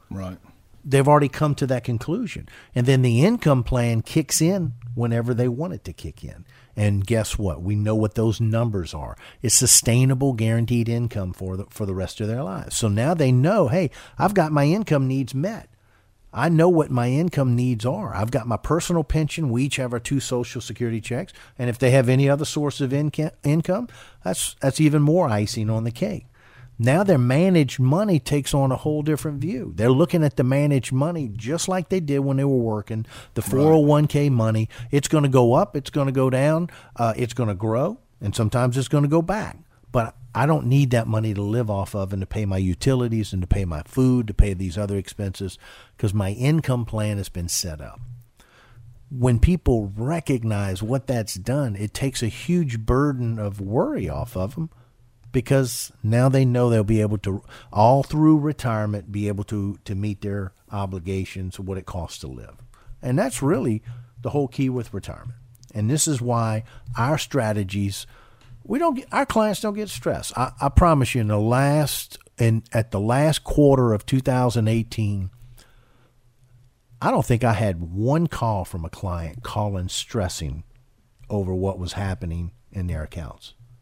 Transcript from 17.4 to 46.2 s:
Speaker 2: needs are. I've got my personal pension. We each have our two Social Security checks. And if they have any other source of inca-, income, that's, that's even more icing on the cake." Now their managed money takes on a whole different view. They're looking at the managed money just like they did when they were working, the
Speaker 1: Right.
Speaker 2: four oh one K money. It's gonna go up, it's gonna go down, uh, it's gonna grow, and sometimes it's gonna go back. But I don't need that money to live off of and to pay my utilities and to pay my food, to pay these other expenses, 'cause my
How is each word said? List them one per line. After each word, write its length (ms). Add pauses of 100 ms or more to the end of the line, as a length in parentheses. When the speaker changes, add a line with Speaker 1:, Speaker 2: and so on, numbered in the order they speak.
Speaker 2:
needs 300
are. 280
I've 160
got 160
my 120
personal 460
pension. 440
We 160
each 120
have 180
our 60
two 200
Social 400
Security 400
checks. 320 (260)
And 120
if 80
they 140
have 180
any 180
other 160
source 380
of 100
inca-, 400 (100)
income, 460 (340)
that's, 380
that's 180
even 220
more 300
icing 400
on 140
the 60
cake." 360 (520)
Now 240
their 140
managed 640
money 400
takes 320
on 180
a 60
whole 240
different 400
view. 360
They're 120
looking 340
at 140
the 80
managed 480
money 340
just 420
like 200
they 120
did 180
when 180
they 80
were 140
working, 480 (260)
the 80
Speaker 1:
Right. 100
Speaker 2:
four 220
oh 60
one 280
K 220
money. 400 (220)
It's 180
gonna 220
go 240
up, 200
it's 140
gonna 240
go 160
down, 400 (280)
uh, 200
it's 160
gonna 220
grow, 460 (200)
and 160
sometimes 400
it's 120
gonna 200
go 140
back. 340 (340)
But 260 (180)
I 100
don't 220
need 240
that 160
money 260
to 80
live 300
off 240
of 180
and 80
to 60
pay 180
my 140
utilities 760
and 80
to 80
pay 160
my 220
food, 400
to 80
pay 180
these 240
other 220
expenses, 580 (400)
'cause 160
my 200